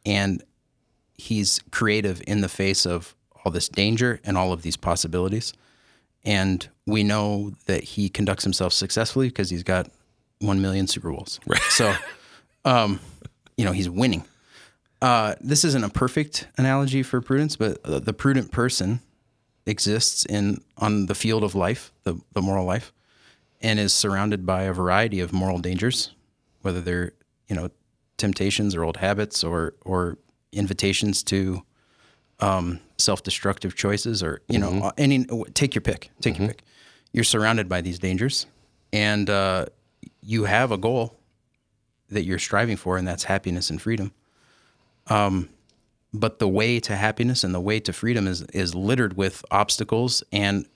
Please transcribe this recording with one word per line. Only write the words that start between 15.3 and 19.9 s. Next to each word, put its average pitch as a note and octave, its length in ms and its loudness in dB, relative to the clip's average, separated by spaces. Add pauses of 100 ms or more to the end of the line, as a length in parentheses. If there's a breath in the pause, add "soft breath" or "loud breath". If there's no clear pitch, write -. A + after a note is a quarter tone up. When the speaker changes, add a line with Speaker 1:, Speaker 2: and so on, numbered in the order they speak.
Speaker 1:
this C#3+ 220 2
isn't C3+ 200 2
a G#2 60 -2
perfect - 580 -2 (100)
analogy C3+ 460 2
for B2+ 180 0
prudence, D3 340 0
but - 280 -2
the, D2+ 160 -2
the A2 140 -4
prudent C3+ 380 2
person A#2+ 480 0 (640)
exists G#2 600 0